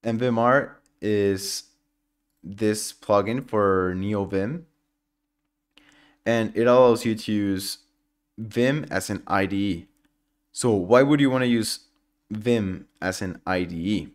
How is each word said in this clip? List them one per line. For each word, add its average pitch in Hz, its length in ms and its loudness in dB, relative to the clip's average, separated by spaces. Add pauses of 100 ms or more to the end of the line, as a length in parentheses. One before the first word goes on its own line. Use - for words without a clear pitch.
N 113 140 -2
V 127 100 -2
M 117 120 0
R 123 400 2 (220)
is 101 640 0 (760)
this 107 520 -4
plugin 110 520 0
for 95 520 0
NeoVim, 101 640 -4 (1600)
and 113 300 0
it 117 120 2
allows 123 380 6
you 110 100 0
to 107 180 -6
use 98 460 -2 (580)
Vim 123 520 -2
as - 200 -6
an 101 180 -6
I 98 180 0
D 95 120 -4
E. 98 300 -4 (640)
So 120 200 -2
why 104 300 4
would 143 180 4
you 139 100 4
wanna 127 180 0
use 117 320 0 (500)
Vim 107 580 -2 (140)
as 90 200 -4
an 92 260 -10
I 90 160 -2
D 85 120 -8
E? 85 400 -4